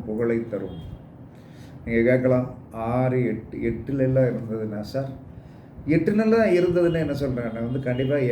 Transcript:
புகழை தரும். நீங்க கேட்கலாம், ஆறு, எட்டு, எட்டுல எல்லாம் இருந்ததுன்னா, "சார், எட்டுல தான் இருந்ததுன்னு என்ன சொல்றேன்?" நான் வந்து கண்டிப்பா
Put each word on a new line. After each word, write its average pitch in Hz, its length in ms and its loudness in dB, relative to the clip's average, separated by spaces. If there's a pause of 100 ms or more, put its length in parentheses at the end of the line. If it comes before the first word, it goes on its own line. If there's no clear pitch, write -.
புகழை 117 280 0 (160)
தரும். 95 300 -8 (1000)
நீங்க 117 260 2
கேட்கலாம், 127 380 4 (420)
ஆறு, 127 300 0 (120)
எட்டு, - 240 -8 (140)
எட்டுல 135 380 -2
எல்லாம் 131 240 4
இருந்ததுன்னா, 107 500 -6 (100)
"சார், 135 180 -4 (840)
எட்டுல 214 400 4
தான் 208 220 4
இருந்ததுன்னு 170 480 2
என்ன 143 180 -2
சொல்றேன்?" 120 300 -2
நான் 117 140 -4
வந்து 131 200 -2
கண்டிப்பா 131 300 0 (140)